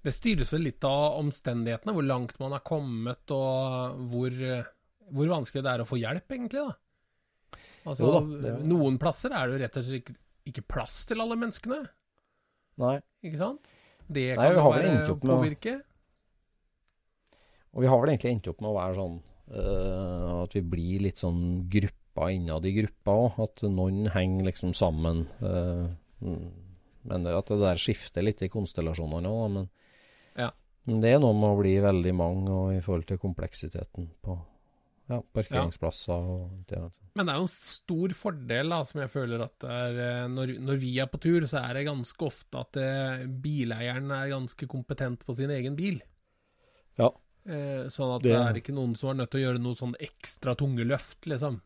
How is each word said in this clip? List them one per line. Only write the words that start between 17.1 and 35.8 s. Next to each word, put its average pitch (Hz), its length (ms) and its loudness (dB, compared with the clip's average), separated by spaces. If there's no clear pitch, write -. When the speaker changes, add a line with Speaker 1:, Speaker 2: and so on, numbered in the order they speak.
Speaker 2:
Og 123 100 0
vi 131 60 8
har 127 100 8
vel 151 120 6
egentlig 123 200 2
endt 104 160 -2
opp 85 160 -8
med 107 60 -2
å 104 80 0
være 92 180 -2
sånn, 90 200 -4
eh, 92 760 -2
at - 140 -6
vi 98 80 0
blir 87 400 -2
litt 95 160 -2
sånn 87 200 0
gruppa 95 640 0
innad 85 320 -2
i 95 140 2
gruppa 104 380 0
også, 110 240 0
at - 180 -6
noen 95 460 2
henger 95 340 2
liksom 90 260 -2
sammen, 82 520 2
eh, 87 420 0
mm, 85 220 -6
men 90 220 -2
det, 85 100 0
at - 160 -2
det 104 80 4
der 90 220 4
skifter - 420 -2
litt 107 180 0
i 92 60 -2
konstellasjonene 85 800 -4
også, 113 140 -2
da, 104 160 -2
men, 92 100 -4
Speaker 1:
Ja. 120 140 -4
Speaker 2:
men 110 140 2
det 113 140 8
er 151 60 8
noe 117 140 6
med 107 180 6
å 101 80 4
bli 95 180 6
veldig 92 360 4
mange, 92 360 0
og 95 240 2
i 92 60 0
forhold 85 260 -2
til 92 120 -4
kompleksiteten 87 920 -6
på, 90 160 -6
ja, 120 120 -2
parkeringsplasser 90 840 -2